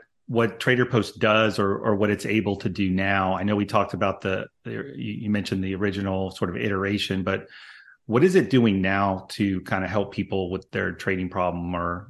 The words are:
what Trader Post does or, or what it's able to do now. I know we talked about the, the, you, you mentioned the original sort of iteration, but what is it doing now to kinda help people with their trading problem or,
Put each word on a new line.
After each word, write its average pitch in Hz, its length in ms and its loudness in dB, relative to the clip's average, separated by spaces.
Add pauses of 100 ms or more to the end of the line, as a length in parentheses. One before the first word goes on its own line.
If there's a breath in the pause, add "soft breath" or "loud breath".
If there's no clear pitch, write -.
(280)
what 113 320 0
Trader 123 260 4
Post 107 340 0
does 110 400 4
or, 98 180 2
or 110 180 0
what 104 140 2
it's 101 160 -2
able 104 320 2
to 101 120 -4
do 95 200 0
now. 95 460 2
I 90 80 -4
know 104 120 2
we 101 100 0
talked 101 280 0
about 95 280 0
the, 98 260 -2 (160)
the, 117 80 -10
you, 107 420 -8 (100)
you 104 60 -2
mentioned 98 340 -2
the 95 120 -4
original 95 560 -2
sort - 180 -4
of 92 80 -6
iteration, 98 640 -2
but 95 240 -2 (580 loud breath)
what 120 180 2
is 185 120 6
it 170 140 4
doing 113 320 4
now 98 480 0
to 98 320 -2
kinda 95 260 -2
help 98 260 -2
people 95 360 -2
with 92 220 -8
their 95 220 -2
trading 92 360 -4
problem 87 460 -2
or, 87 340 -4